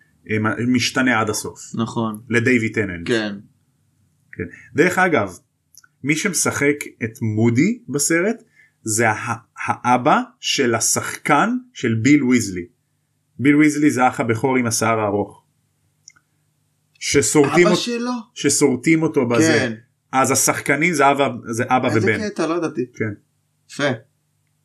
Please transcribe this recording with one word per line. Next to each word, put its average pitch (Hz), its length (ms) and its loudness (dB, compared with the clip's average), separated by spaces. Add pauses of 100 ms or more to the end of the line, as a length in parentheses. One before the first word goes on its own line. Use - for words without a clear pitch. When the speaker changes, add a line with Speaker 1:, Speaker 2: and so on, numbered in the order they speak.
(300)
Speaker 1:
אה, 107 80 -2
מ-, 113 340 -2
משתנה 123 480 2
עד 107 100 0
הסוף. - 300 -8 (140)
Speaker 2:
נכון. 113 460 -4 (100)
Speaker 1:
לדייוויד 113 440 0
טננט. 92 340 -4
Speaker 2:
כן. 107 260 -2 (1000)
Speaker 1:
כן. 107 120 -12 (300)
דרך 180 240 2
אגב, 120 400 0 (680)
מי 151 120 0
שמשחק 147 580 -2 (300)
את 113 180 -10
מודי 117 560 2 (100)
בסרט, 170 540 -2 (400)
זה 110 280 0
ה-, 110 240 -4 (320)
האבא 123 540 2 (200)
של 120 340 0
השחקן 156 840 0 (160)
של 117 220 -2
ביל 135 300 4
ויזלי. 98 420 0 (720)
ביל 147 180 4
ויזלי 147 340 4
זה 123 140 2
האח 127 160 0
הבכור 127 360 0
עם 123 100 0
השיער 113 340 0
הארוך. 101 420 -2 (1600)
ששורטים 147 680 2
Speaker 2:
אבא 180 80 4
Speaker 1:
אות-, 165 40 2
Speaker 2:
שלו? 240 320 -4 (240)
Speaker 1:
ששורטים 147 680 2
אותו 143 260 0
בזה. 151 300 2
Speaker 2:
כן. 120 140 -2 (400)
Speaker 1:
אז 131 180 2
השחקנים 151 640 0
זה 139 160 4
אבא, 139 180 2 (200)
זה 117 200 -4
אבא 127 200 2
Speaker 2:
איזה 110 140 2
Speaker 1:
ובן. 190 260 0
Speaker 2:
קטע, 170 180 -4
לא 160 80 -4
ידעתי. 160 400 -4
Speaker 1:
כן. 107 180 -6 (580)
Speaker 2:
יפה. 139 200 -2 (760)